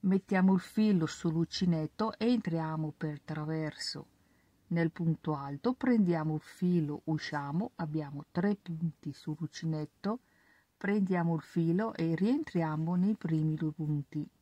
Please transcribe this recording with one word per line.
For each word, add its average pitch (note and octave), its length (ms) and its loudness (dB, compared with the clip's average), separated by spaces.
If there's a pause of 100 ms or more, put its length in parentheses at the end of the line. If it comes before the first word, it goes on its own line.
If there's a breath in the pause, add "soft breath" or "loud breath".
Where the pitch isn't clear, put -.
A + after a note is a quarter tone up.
Mettiamo F#3+ 460 4
il F3+ 80 4
filo G3+ 440 2
sull'uncinetto E3 1120 -2
e A3+ 140 0
entriamo D#3+ 640 -2
per D3+ 240 -6
traverso D3+ 880 -6 (600 soft breath)
nel E3+ 220 2
punto D#3+ 460 -2
alto, C#3+ 380 -4
prendiamo F3 600 2
il D3+ 60 -4
filo, E3+ 640 0
usciamo, D#3 720 -4
abbiamo D3+ 560 -6
tre G3 240 0
punti D#3+ 560 -6
sull'uncinetto, D#3 1080 -6 (580 soft breath)
prendiamo F#3 580 2
il D3+ 60 -2
filo F3 520 0
e E3 220 0
rientriamo F3 800 0
nei G3 200 4
primi D#3 400 0
due D#3 180 -2
punti. D3 560 -4 (120)